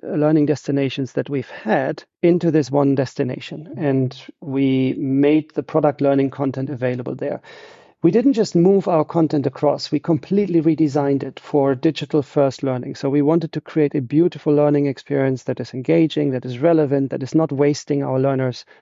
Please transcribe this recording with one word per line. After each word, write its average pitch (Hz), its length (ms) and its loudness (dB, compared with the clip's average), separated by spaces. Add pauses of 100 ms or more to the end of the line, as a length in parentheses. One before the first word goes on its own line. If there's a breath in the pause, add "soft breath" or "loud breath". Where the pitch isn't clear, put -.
uh, - 120 -10
learning 147 320 4
destinations 139 680 -2
that 139 180 -4
we've 139 180 -4
had 156 540 -4 (200)
into 170 280 4
this 139 220 2
one 139 240 2
destination. 139 800 -6
And 135 440 -2 (200)
we 131 580 0
made 143 560 2
the 147 80 -4
product 147 380 0
learning 139 300 2
content 135 400 -4
available 123 440 -4
there. 135 260 -8 (600 loud breath)
We 165 80 4
didn't 220 220 2
just 196 240 0
move 190 320 4
our 160 160 2
content 151 420 0
across, 143 460 -2
we 147 80 0
completely 175 600 0
redesigned 143 600 0
it 135 160 -10
for 139 380 0
digital 147 460 -2
first 135 420 -2
learning. 131 320 -4
So 139 120 -4
we 143 140 2
wanted 160 300 0
to 151 80 -6
create 147 340 0
a 147 80 -2
beautiful 156 500 0
learning 147 340 2
experience 135 580 -4
that 127 160 -6
is 127 120 -12
engaging, 151 600 0
that 123 120 -4
is 127 140 -8
relevant, 143 520 2
that 139 120 -6
is 131 120 -6
not 160 180 2
wasting 143 500 0
our 131 160 -2
learners' 131 460 -2 (180 soft breath)